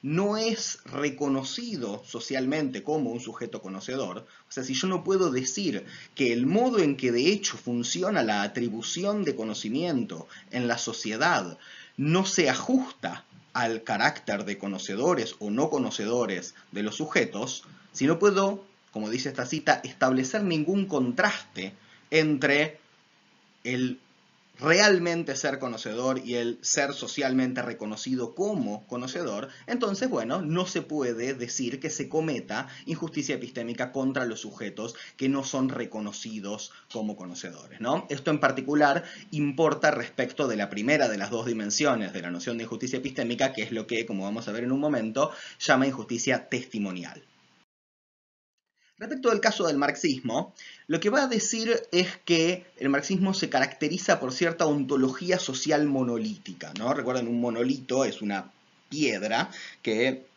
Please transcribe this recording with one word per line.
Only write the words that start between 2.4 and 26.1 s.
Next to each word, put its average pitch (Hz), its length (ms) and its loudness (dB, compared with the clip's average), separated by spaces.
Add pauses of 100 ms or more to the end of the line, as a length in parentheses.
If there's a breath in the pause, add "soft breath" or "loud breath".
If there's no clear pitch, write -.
como 147 280 0
un 117 100 -4
sujeto 113 420 -8
conocedor, 98 560 -6
o - 340 -20
sea, 135 100 -6
si 131 120 -4
yo 156 120 -2
no 185 160 0
puedo 185 280 4
decir 131 560 -2 (280 loud breath)
que 120 200 4
el 120 100 2
modo 220 360 4
en 139 180 4
que 131 120 0
de 123 180 4
hecho 202 280 2
funciona 139 680 0
la 104 200 2
atribución 117 800 -2
de 143 100 0
conocimiento 113 920 -2 (220 loud breath)
en 123 180 -2
la 117 80 2
sociedad 110 800 0 (400 loud breath)
no 165 300 2
se 165 240 4
ajusta - 760 0 (300)
al 113 280 0
carácter 107 640 0
de 98 140 -4
conocedores 107 800 0
o 104 120 -6
no 139 200 0
conocedores 110 840 -2 (160 loud breath)
de 101 120 -6
los 104 140 -4
sujetos, 131 680 -2 (300 loud breath)
si 135 120 0
no 165 120 4
puedo, 196 440 4 (300)
como 107 160 -6
dice 131 220 -2
esta 127 160 -4
cita, 151 380 2
establecer 131 580 2
ningún 175 420 2
contraste 127 880 0 (380 loud breath)
entre 151 680 4 (840)
el 127 340 -2 (600)
realmente 170 760 4
ser 135 220 -2
conocedor 123 680 -2